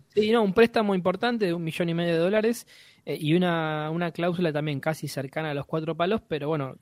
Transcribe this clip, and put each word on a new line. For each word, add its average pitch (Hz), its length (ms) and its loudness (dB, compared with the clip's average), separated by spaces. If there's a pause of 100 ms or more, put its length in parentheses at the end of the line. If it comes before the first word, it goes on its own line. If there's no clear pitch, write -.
Sí, 214 240 2
no, 233 100 6
un 196 120 2
préstamo 226 420 4
importante 190 520 0
de 170 60 0
un 175 80 -4
millón 170 280 -2
y 165 40 -2
medio 170 200 0
de 165 60 2
dólares, 214 460 0 (380)
eh, 147 160 -6
y 156 140 2
una, 160 580 0
una 170 200 -2
cláusula 170 420 0
también 147 260 -2
casi 156 300 -4
cercana 147 420 -6
a - 20 -4
los 143 120 -4
cuatro 160 320 -4
palos, 175 280 0
pero 143 220 -4
bueno, 143 340 -4